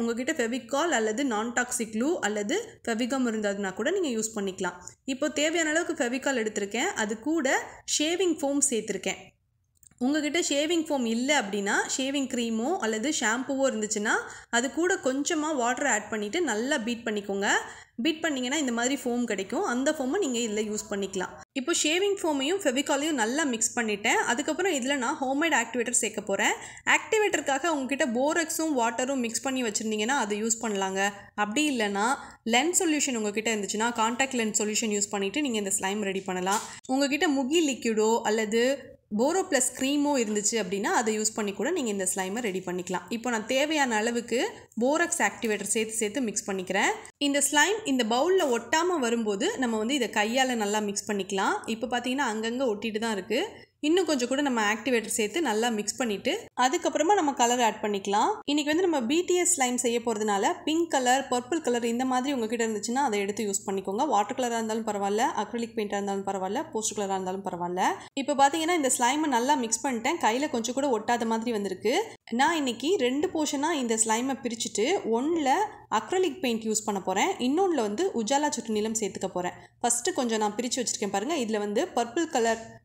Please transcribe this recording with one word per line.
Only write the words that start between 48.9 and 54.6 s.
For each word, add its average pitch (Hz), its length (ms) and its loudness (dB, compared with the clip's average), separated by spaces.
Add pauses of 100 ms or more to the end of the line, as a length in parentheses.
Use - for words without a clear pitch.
வரும்போது 226 440 0 (160)
நம்ம 220 180 0
வந்து 269 180 0
இதை 214 80 0 (100)
கையால 247 440 2
நல்லா 208 260 0
மிக்ஸ் 202 220 -6
பண்ணிக்கலாம். 202 440 0 (200)
இப்போ 226 200 -6
பாத்தீங்கன்னா 254 380 0
அங்கங்க 226 400 -2
ஒட்டிட்டு 214 320 -4
தான் 220 140 0
இருக்கு. 214 220 0 (460)
இன்னும் 349 220 4
கொஞ்சம் 247 220 2
கூட 269 160 2
நம்ம 240 140 2 (140)